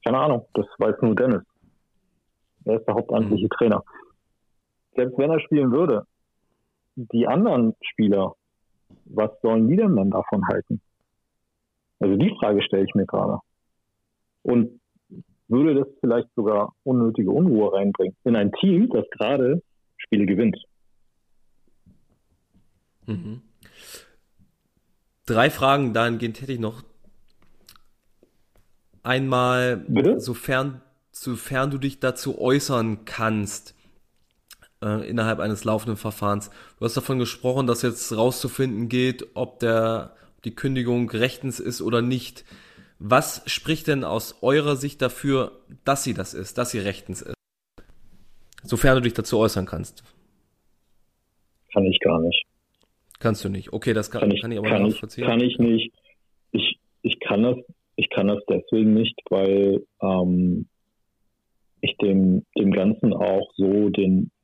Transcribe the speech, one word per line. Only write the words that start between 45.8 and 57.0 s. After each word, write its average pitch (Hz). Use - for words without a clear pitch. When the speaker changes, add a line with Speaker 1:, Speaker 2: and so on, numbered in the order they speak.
Speaker 2:
dass 139
sie 117
das 95
ist, -
dass 120
sie 117
rechtens 98
ist? -
Sofern 131
du 127
dich 120
dazu 110
äußern 104
kannst. -
Speaker 1:
Kann 101
ich 95
gar 82
nicht. 85
Speaker 2:
Kannst 110
du 98
nicht. 98
Okay, 113
das 107
kann, 113
Speaker 1:
Kann 104
ich, 98
Speaker 2:
kann 117
ich 110
aber 107
Speaker 1:
kann 107
ich, 107
Speaker 2:
nachvollziehen. 120
Speaker 1:
kann 120
ich 123
nicht. 117
Ich, -